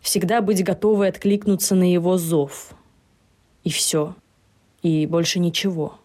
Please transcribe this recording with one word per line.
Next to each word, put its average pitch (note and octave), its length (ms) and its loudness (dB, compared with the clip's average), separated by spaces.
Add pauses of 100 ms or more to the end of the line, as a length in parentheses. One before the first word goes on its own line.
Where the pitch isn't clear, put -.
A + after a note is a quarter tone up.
Всегда G3+ 400 -2
быть F#3+ 240 0
готовой G3 440 2
откликнуться G3+ 680 0
на F3+ 160 4
его F3 260 2
зов. D#3+ 540 -2 (880)
И - 80 -4
всё. D#3 460 -2 (680)
И D#3 240 2
больше E3+ 320 0
ничего. E3+ 560 -2 (100)